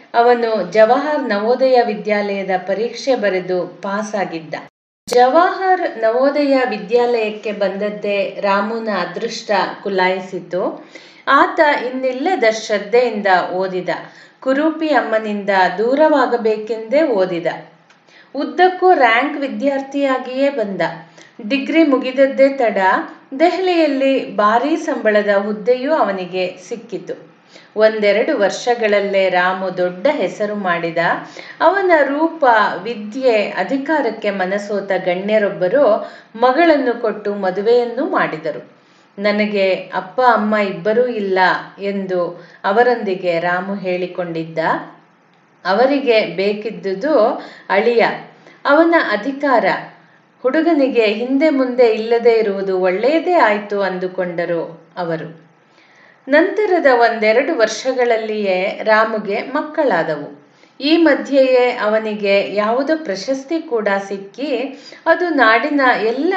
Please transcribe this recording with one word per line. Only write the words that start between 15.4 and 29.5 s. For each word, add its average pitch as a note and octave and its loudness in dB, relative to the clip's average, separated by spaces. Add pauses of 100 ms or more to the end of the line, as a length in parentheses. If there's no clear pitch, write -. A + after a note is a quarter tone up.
ದೂರವಾಗಬೇಕೆಂದೇ A#3 2
ಓದಿದ. F#3 0 (920)
ಉದ್ದಕ್ಕೂ F4+ 2
ರ್ಯಾಂಕ್ C#4 2
ವಿದ್ಯಾರ್ಥಿಯಾಗಿಯೇ C4+ -2
ಬಂದ. G3+ -4 (680)
ಡಿಗ್ರಿ D4+ 2
ಮುಗಿದದ್ದೇ C4+ 2
ತಡ, A#3 0 (640)
ದೆಹಲಿಯಲ್ಲಿ D#4 2
ಭಾರೀ A#3 2
ಸಂಬಳದ G#3+ 0
ಹುದ್ದೆಯೂ G#3+ 0
ಅವನಿಗೆ F#3 -2 (120)
ಸಿಕ್ಕಿತು. - -12 (420)
ಒಂದೆರಡು A3 2
ವರ್ಷಗಳಲ್ಲೇ G3+ 0
ರಾಮು F3+ 0